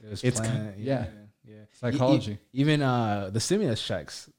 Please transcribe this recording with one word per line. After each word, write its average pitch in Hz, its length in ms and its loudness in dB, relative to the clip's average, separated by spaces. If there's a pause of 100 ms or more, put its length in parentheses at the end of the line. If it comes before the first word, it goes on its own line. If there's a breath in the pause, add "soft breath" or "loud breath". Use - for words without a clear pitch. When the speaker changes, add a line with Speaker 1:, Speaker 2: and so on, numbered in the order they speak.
Speaker 1:
It 107 60 -14
was 101 140 -6
Speaker 2:
It's 127 160 2
ki-, 113 60 -2
Speaker 1:
planned. 107 320 -4
Speaker 2:
yeah. 120 280 -2 (380)
Speaker 1:
Yeah, 107 100 -20
yeah. 107 180 -20
Speaker 2:
Psychology. 127 600 2
Speaker 1:
E-, - 20 -6
e-, - 260 -6
even, 147 220 4
uh, 107 480 2
the 107 100 0
stimulus 175 440 0
checks, - 540 -6